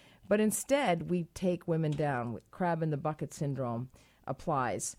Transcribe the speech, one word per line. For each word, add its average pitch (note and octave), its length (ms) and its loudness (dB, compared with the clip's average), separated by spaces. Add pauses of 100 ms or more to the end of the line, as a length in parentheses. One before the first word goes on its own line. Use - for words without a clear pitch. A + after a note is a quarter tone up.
(280)
But G#3 120 4
instead, G#3+ 720 2
we F3 240 0
take F3+ 340 0
women D#3+ 240 2
down. C3 480 -2 (120)
Crab E3+ 320 0
in D#3+ 60 2
the D3 80 0
bucket D3+ 360 -4
syndrome C3 560 -4 (360)
applies. B2+ 720 -2